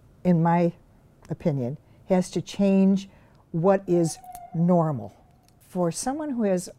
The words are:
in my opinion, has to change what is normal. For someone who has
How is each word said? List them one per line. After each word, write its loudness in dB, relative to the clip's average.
in 4
my 2
opinion, -4
has 0
to -4
change 2
what 2
is 0
normal. 0
For -4
someone -6
who -4
has -2